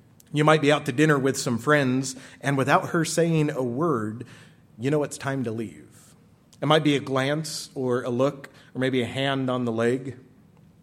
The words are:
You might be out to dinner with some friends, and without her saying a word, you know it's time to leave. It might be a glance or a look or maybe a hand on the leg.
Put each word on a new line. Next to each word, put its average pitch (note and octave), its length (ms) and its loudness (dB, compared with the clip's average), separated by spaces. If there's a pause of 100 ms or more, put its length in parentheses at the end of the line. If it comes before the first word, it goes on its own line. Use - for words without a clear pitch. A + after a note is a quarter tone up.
(320)
You D3 120 2
might D#3 180 6
be C#3 100 6
out D3 140 2
to C#3 60 -4
dinner D3 260 4
with C3 200 0
some A#2+ 200 -2
friends, C3 580 2 (240)
and C#3 160 -2
without C#3 340 2
her E3+ 140 0
saying D#3+ 460 2
a C3 140 -4
word, A#2+ 600 -4 (520)
you B2 140 -2
know D3+ 100 2
it's C3+ 160 -6
time C#3 280 -4
to A2+ 60 -4
leave. F#2+ 360 -10 (760)
It C#3 60 -2
might D3+ 160 4
be C#3+ 120 4
a C3 40 2
glance C3+ 760 -4
or B2+ 300 -2
a B2 80 -4
look C#3 380 -2 (260)
or B2+ 40 -6
maybe B2+ 220 0
a A2+ 60 -2
hand C3+ 420 -2
on B2 160 -2
the A#2 60 -2
leg. A#2+ 460 -2 (640)